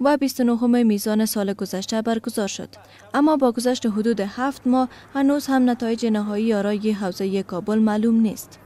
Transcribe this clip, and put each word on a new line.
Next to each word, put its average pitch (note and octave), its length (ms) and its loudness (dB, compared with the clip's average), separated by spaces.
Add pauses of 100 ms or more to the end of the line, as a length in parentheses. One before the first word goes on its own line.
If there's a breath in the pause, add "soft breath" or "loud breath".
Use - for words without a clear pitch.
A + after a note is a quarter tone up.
و C#4+ 160 4
بیست C#4 220 -2
و C4 40 2
نهم A#3+ 420 2
میزان G#3+ 400 2
سال G3+ 280 -2
گذشته G3 480 -6
برگزار A3+ 460 -4
شد، - 220 -10 (440 loud breath)
اما D4+ 240 4
با C4+ 140 2
گذشت B3 340 -2
حدود G#3+ 340 0
هفت B3 480 -4
ماه B3+ 220 2 (240 loud breath)
هنوز C#4 340 0
هم C4 220 4
نتایج A#3 360 -2
نهایی G#3+ 480 0
آرای G#3 380 0
حوزه G3 520 -2
کابل G#3 360 -2
معلوم G#3+ 360 2
نیست. - 500 -2